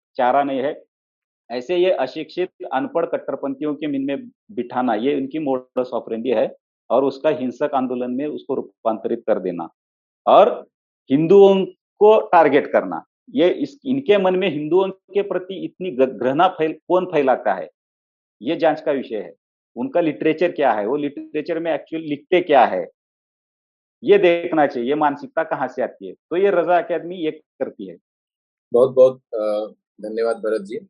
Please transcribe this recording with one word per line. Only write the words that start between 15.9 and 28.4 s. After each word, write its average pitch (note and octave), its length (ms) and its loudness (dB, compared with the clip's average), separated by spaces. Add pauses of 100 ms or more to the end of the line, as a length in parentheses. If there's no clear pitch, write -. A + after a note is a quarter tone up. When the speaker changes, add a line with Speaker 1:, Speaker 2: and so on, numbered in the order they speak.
Speaker 1:
ग-, A#2+ 260 0
घृणा C#3 300 2
फैल-, D#3+ 300 -2 (100)
कौन F3+ 180 0
फैलाता B2+ 480 0
है, F#2+ 160 -8 (720)
ये C#3+ 140 -4
जांच D3+ 260 0
का - 100 -4
विषय A#2 260 -4
है। E2+ 160 -10 (420)
उनका C3+ 260 -2
literature D#3 500 0
क्या C#3 200 2
है, G#2 160 -2
वो C3+ 80 -2
literature D3+ 640 -6
में E3 140 -4
actual D#3+ 300 -8
लिखते D#3 380 -2
क्या C#3 240 6
है, F#2 220 -2 (1160)
ये F#3+ 140 6
देखना E3+ 500 2
चाहिए, B2+ 280 -2
मानसिकता C#3+ 480 -2
कहाँ C#3 240 -4
से B2+ 140 -6
आती G2+ 260 -6
है। F2+ 60 -12
तो - 240 -8
ये G3 140 2
रजा F3 300 2
academy E3 340 -6
ये D#3 160 -4
करती - 560 -10
है। E2 100 -16 (760)